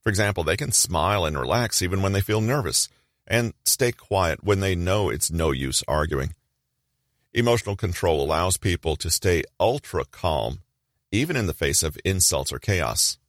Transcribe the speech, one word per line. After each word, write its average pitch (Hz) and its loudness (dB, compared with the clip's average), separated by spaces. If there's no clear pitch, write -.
For - 0
example, 101 0
they 82 0
can 139 -4
smile 90 2
and 76 -2
relax 87 0
even 95 0
when 98 2
they 98 2
feel 107 0
nervous, 117 0
and 117 0
stay - 2
quiet 92 -2
when 101 2
they 95 0
know 92 0
it's - -2
no 82 2
use 67 -2
arguing. 76 0
Emotional 117 0
control 87 0
allows 80 0
people 82 -2
to 85 -6
stay 87 2
ultra 98 0
calm, 69 -4
even 147 0
in 113 0
the 78 -2
face 71 0
of 76 -4
insults 85 0
or 62 -8
chaos. 82 0